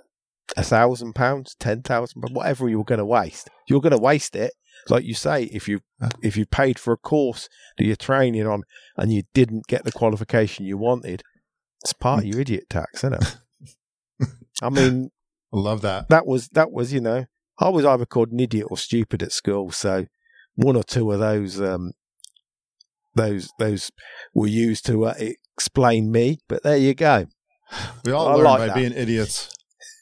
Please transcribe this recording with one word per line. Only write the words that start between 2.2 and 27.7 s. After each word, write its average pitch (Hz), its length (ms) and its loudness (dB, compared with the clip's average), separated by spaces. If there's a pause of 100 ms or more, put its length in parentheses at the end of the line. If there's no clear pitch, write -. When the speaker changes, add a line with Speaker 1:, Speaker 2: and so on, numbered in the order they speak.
Speaker 1:
but 120 100 -8
whatever 127 380 -2
you're 107 160 0
gonna 110 200 0
waste, 104 440 -2 (180)
you're 135 140 4
gonna 143 160 4
waste 135 360 0
it. 110 200 -4 (360)
Like 123 140 2
you 117 100 -6
say, 143 380 -2
if - 160 -10
you, 101 140 -4 (420)
if 107 140 0
you 107 80 0
paid - 340 0
for 120 140 0
a 110 40 -4
course 139 520 -2 (280)
that 104 60 2
you're 104 140 2
training 123 500 0
on 104 160 -2 (320)
and 113 160 0
you 101 120 0 (100)
didn't 113 340 2
get - 160 -2
the 110 80 -6
qualification 107 720 -2
you 98 120 -6
wanted, 110 440 -2 (640)
it's - 80 -4
part 123 280 0
of 104 60 -2
your 104 140 -4
idiot 127 300 -4
tax, - 340 -6
isn't 135 120 -2
it? - 1120 -8 (180)
Speaker 2:
<laughs> - 160 -4
Speaker 1:
I 117 80 -2
mean, 131 400 2 (440)
Speaker 2:
I 107 40 -2
love 104 240 -2
that. 95 280 -4
Speaker 1:
that 160 160 6
was, 131 240 -2
that 160 220 2
was, 123 220 -4
you 131 80 0
know, 117 240 -2 (340)
I - 100 4
was 165 140 2
either 127 220 4
called 113 260 0
an 120 80 -4
idiot 110 300 0
or 92 80 -8
stupid - 460 -2
at - 100 -8
school. 98 380 -4
So 95 340 -2 (500)
one 131 220 4
or 107 60 0
two 113 280 -2
of 101 80 0
those, 104 400 -2
um, 90 320 -4 (1200)
those, 104 340 -2 (100)
those 107 320 -2 (420)
were 107 140 2
used 113 380 0
to, 110 220 0
uh, - 80 -4 (400)
explain 117 560 2
me. 123 360 2
But - 160 -4
there 147 140 4
you 135 160 4
go. 135 320 4 (800)